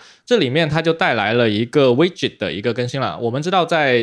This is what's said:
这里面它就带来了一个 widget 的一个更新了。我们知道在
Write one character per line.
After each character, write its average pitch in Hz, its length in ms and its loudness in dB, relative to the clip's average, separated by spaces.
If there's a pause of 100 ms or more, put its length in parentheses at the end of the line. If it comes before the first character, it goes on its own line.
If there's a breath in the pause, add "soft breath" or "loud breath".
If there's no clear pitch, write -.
(260 loud breath)
这 247 100 0
里 147 140 2
面 156 180 0
它 156 140 0
就 160 100 2
带 165 220 0
来 104 180 0
了 120 160 4
一 107 160 0
个 135 220 2
widget 127 500 0
的 87 160 -6
一 90 80 -8
个 117 140 -2
更 123 120 -4
新 135 140 -8
了。 92 180 -6
我 113 120 -4
们 131 100 -4
知 160 100 -6
道 180 140 2
在 151 380 0